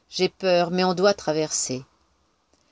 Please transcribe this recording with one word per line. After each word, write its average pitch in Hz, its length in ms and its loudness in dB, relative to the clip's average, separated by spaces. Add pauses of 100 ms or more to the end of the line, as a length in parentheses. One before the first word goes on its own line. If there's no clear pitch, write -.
J'ai 185 200 -2
peur, 175 420 0
mais 180 120 0
on 185 100 2
doit 190 200 4
traverser. » « 151 680 -4 (880)